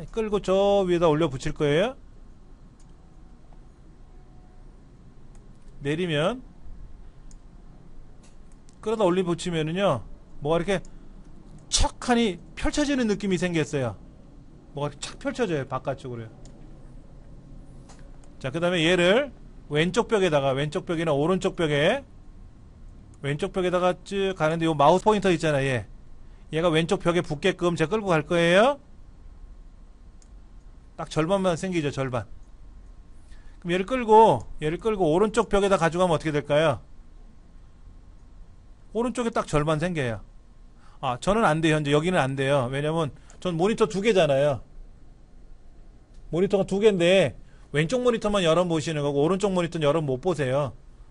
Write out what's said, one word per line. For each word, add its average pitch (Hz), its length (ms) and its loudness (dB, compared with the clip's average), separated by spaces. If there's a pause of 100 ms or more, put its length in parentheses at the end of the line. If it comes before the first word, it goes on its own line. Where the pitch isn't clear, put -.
(120)
끌고 214 300 -2
저 202 400 4
위에다 175 260 2
올려 156 220 2
붙일 - 240 -6
거예요. 160 420 0 (3750)
내리면 160 640 -2 (2500)
끌어다 220 240 0
올려 180 180 4
붙이면은요, 170 800 -2 (380)
뭐가 156 160 0
이렇게 180 240 -2 (880)
척하니 233 720 0 (140)
펼쳐지는 285 520 0
느낌이 196 300 0
생겼어요. 147 580 -2 (760)
뭐가 143 160 -6
이렇게 - 100 -14
착 - 200 -12
펼쳐져요, 185 480 -2
바깥쪽으로요. 123 600 -8 (2000)
자, 131 120 -6
그 165 80 -6
다음에 175 260 2
얘를 185 460 4 (380)
왼쪽 175 380 0
벽에다가, 151 440 2
왼쪽 147 340 -4
벽이나 165 260 -2
오른쪽 175 440 0
벽에, 165 500 0 (1160)
왼쪽 147 300 -4
벽에다가 180 520 2
쭉 196 340 -2
가는데 165 280 0
요 160 100 2
마우스 156 280 6
포인터 202 280 4
있잖아, 156 320 0
얘. 127 240 -2 (680)
얘가 165 160 0
왼쪽 165 320 2
벽에 170 180 2
붙게끔 175 560 0
제가 156 140 0
끌고 208 180 -2
갈 160 140 2
거예요. 180 580 4 (2250)
딱 165 140 -10
절반만 180 480 0
생기죠, 170 340 -2
절반. 127 340 -4 (1300)
그럼 170 140 -4
얘를 185 120 0
끌고, 220 600 6 (140)
얘를 156 160 -2
끌고 190 340 0
오른쪽 208 380 2
벽에다 196 260 4
가져가면 170 380 2
어떻게 151 180 -2
될까요? 147 480 2 (2250)
오른쪽에 233 380 -2
딱 220 160 -4
절반 151 320 0
생겨요. 143 420 -4 (800)
아, 127 180 -4
저는 214 240 2
안 160 160 4
돼요. 160 160 4
현재 147 160 0
여기는 165 260 2
안 135 180 0
돼요. 135 360 0
왜냐면 151 400 -2 (300)
전 175 160 -2
모니터 220 300 2
두 196 140 -4
개잖아요. 147 600 4 (1700)
모니터가 190 340 0
두 190 160 -2
개인데 185 580 4 (340)
왼쪽 165 300 0
모니터만 220 420 2
열어보시는 160 580 2
거고 143 200 0
오른쪽 190 300 2
모니터는 170 340 0
열어 151 160 4
못 131 200 -2
보세요. 143 520 -2 (380)